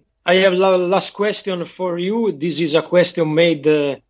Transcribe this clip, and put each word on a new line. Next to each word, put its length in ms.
I 100
have 180
la-, 240
last 360
question 520
for 340
you. 320
This 300
is 120
a 80
question 540
made, 320
uh, 300